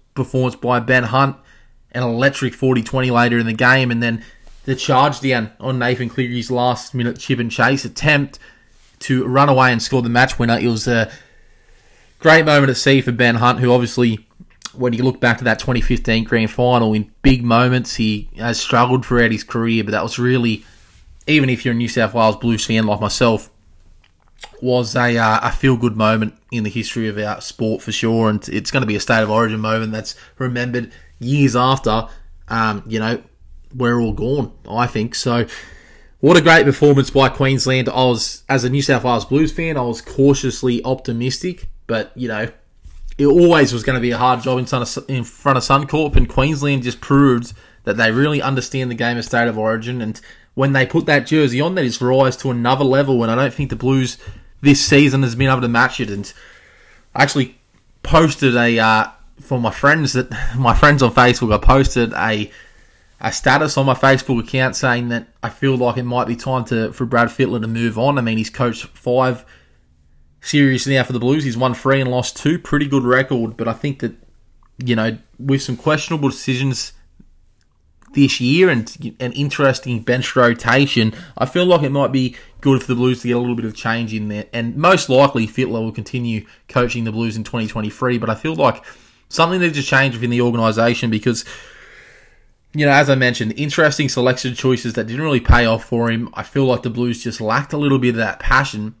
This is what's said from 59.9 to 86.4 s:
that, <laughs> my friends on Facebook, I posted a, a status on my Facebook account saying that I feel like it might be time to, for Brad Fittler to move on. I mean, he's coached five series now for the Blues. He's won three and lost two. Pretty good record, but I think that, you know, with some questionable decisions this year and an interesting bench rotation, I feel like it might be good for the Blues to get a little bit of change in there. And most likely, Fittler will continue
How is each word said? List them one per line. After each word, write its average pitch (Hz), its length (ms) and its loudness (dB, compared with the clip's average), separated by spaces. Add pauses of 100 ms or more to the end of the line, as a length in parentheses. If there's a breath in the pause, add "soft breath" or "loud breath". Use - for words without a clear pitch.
that, 123 160 -2 (140)
<laughs> - 140 -2
my 120 180 2
friends 147 260 6
on 117 100 4
Facebook, 123 420 4
I 104 40 4
posted 127 560 4
a, 104 380 -2 (680 soft breath)
a - 120 -6
status 143 460 0
on 139 100 2
my 127 80 2
Facebook 135 440 2
account 131 360 -2
saying 123 340 -2
that 117 180 -6 (140)
I 117 80 -8
feel 135 280 -2
like 123 200 0
it 123 60 -4
might 120 240 -2
be 117 80 -4
time 127 300 -4
to, 113 280 -2
for 123 120 -6
Brad 117 240 0
Fittler 120 320 -2
to 110 60 -6
move 113 300 -4
on. 139 220 0
I - 20 -2
mean, 113 160 -2
he's 110 140 -4
coached 120 340 -4
five 127 600 -2 (960 soft breath)
series 139 440 2
now 135 180 2
for 127 100 -4
the 120 60 -4
Blues. 135 240 0
He's 120 140 -4
won 127 160 0
three 135 260 0
and 127 120 -2
lost 127 260 -4
two. 160 220 -2
Pretty 165 280 -2
good 139 160 0
record, 123 540 0
but 113 100 -4
I 110 60 -2
think 139 280 -8
that, - 140 -6 (640)
you 123 180 -2
know, 110 220 -2 (220)
with 135 240 -2
some 123 140 -6
questionable 151 520 -2
decisions 131 640 -4 (1200)
this 139 280 2
year 165 280 2
and 127 520 -4
an 123 100 -6
interesting 135 720 -2
bench 123 340 -4
rotation, 120 800 2 (240 loud breath)
I - 80 0
feel 180 200 -2
like 175 160 4
it 170 100 -2
might 139 200 0
be 127 240 -2 (240 loud breath)
good 135 220 2
for - 60 -12
the 127 80 -2
Blues 123 260 0
to 123 80 -6
get 120 80 0
a - 20 0
little 123 160 -2
bit 113 80 -4
of 110 100 -8
change 113 400 -6
in 107 140 -6
there. 104 240 -8
And 117 240 -6
most 170 320 2
likely, 131 400 2
Fittler 117 340 -4
will 113 120 -6
continue 113 520 -6 (220 soft breath)